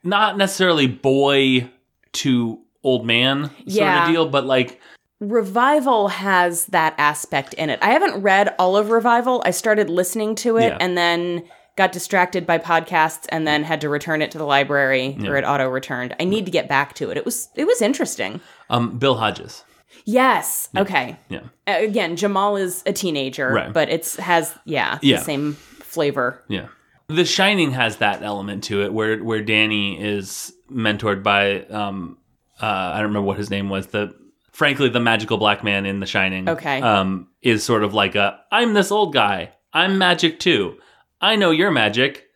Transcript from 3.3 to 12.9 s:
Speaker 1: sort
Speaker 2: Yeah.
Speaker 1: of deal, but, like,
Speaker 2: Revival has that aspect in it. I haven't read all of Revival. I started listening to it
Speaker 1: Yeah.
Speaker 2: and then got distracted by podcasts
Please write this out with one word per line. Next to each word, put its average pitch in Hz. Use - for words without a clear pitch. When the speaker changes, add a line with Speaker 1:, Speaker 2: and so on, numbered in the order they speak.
Speaker 1:
sort 143
Speaker 2:
Yeah. 190
Speaker 1:
of 170
deal, 160
but, 135
like, 127
Speaker 2:
Revival 233
has 185
that 160
aspect 147
in 156
it. 120
I 202
haven't 311
read 196
all 185
of 208
Revival. 233
I 185
started 208
listening 214
to 226
it 226
Speaker 1:
Yeah. -
Speaker 2:
and 180
then 170
got 185
distracted 180
by 165
podcasts 165